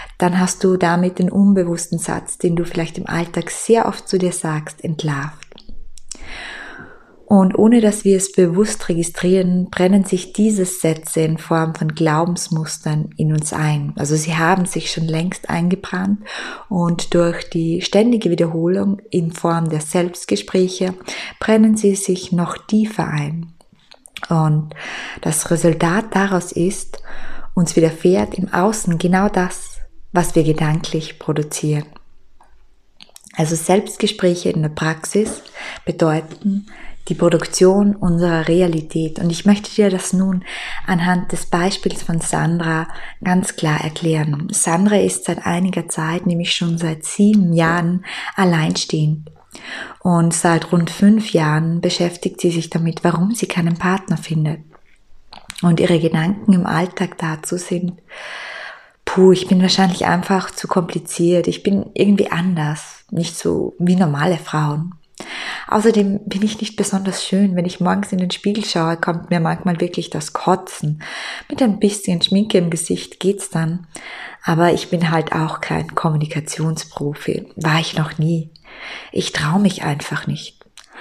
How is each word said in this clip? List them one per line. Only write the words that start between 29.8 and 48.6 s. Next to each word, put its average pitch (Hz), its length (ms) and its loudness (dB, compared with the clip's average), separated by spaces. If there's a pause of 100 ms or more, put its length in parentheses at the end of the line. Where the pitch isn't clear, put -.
was - 220 2
wir 165 100 4
gedanklich 156 760 0
produzieren. 151 640 -2 (1500)
Also 165 200 0
Selbstgespräche 185 920 0
in 160 140 0
der 151 60 -2
Praxis 160 720 -4 (420)
bedeuten 165 800 -2 (420)
die 170 80 -2
Produktion 185 800 4
unserer 170 520 2
Realität. 165 720 0
Und 170 140 0
ich 165 120 -6
möchte 202 300 2
dir 208 160 4
das 185 240 -2
nun 185 300 0 (420)
anhand 180 460 0
des - 160 -4
Beispiels 185 560 0
von 165 180 -2
Sandra 160 640 0 (360)
ganz 180 320 0
klar 151 280 0
erklären. 156 680 -2
Sandra 196 460 2
ist 190 280 0
seit 175 180 -2
einiger 175 440 0
Zeit, 165 400 -4
nämlich 175 260 0
schon 170 240 -2
seit 160 280 -4
sieben 202 480 4
Jahren, 170 520 2 (300)
alleinstehend. 160 960 0 (720)